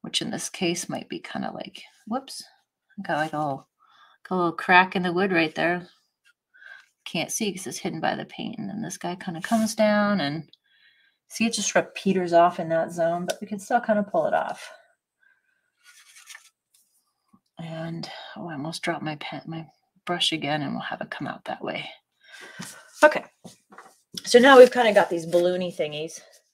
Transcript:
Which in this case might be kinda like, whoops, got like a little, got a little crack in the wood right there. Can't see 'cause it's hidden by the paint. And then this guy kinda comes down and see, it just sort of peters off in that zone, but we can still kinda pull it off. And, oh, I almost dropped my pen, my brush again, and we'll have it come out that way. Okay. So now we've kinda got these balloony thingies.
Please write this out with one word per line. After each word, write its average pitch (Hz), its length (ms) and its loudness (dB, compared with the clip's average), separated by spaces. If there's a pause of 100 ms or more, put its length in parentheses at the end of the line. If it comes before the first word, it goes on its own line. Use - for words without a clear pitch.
Which - 160 -4
in - 80 -6
this - 200 -8
case 180 380 -4
might - 220 -10
be 175 100 -10
kinda - 320 -8
like, - 300 -14 (240)
whoops, 262 380 -10 (640)
got 156 120 -2
like 156 160 -2
a 151 40 -4
little, 143 300 -6 (640)
got 185 60 -2
a - 20 0
little 170 160 2
crack 185 420 4
in 185 60 0
the 180 100 -2
wood 185 220 0
right - 220 0
there. 175 340 -2 (1160)
Can't - 260 -6
see 208 200 -2
'cause 185 140 -12
it's 156 140 -10
hidden 170 200 -6
by 165 160 -2
the - 100 -8
paint. - 340 -10
And 220 100 -8
then - 140 -8
this 175 160 -10
guy 175 160 -6
kinda 175 260 -10
comes 220 320 -2
down 208 480 2
and 147 260 -4 (800)
see, 226 200 -2
it 226 60 -2
just 202 180 -4
sort - 140 2
of - 100 -20
peters 180 380 0
off 170 260 6
in 165 100 -6
that 165 220 0
zone, 170 340 -2
but - 160 -6
we 202 60 -12
can 208 120 -8
still 240 220 -2
kinda 208 220 0
pull 170 240 -2
it - 80 0
off. - 360 -4 (2750)
And, 165 500 -10 (280)
oh, 170 120 -12
I 165 60 -10
almost 151 300 -10
dropped 165 200 -4
my 151 120 -6
pen, - 320 -12
my 160 180 -10 (400)
brush 165 260 -2
again, 151 300 -2
and 135 120 -4
we'll 117 80 -6
have - 200 -8
it - 80 -10
come - 160 -8
out - 200 -10
that - 180 -8
way. - 260 -8 (1120)
Okay. - 220 6 (1000)
So - 140 6
now 262 220 12
we've 247 120 12
kinda 233 220 2
got 185 160 6
these 170 160 -4
balloony 175 500 0
thingies. 151 460 -6 (320)